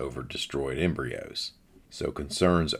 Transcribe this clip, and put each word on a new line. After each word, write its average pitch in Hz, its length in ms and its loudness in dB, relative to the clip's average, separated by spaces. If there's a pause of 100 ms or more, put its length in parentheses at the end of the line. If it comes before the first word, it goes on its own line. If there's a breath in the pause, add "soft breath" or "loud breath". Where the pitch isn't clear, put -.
over 64 240 -6
destroyed 67 520 -4
embryos. - 760 -2 (360)
So - 220 -4
concerns 85 680 4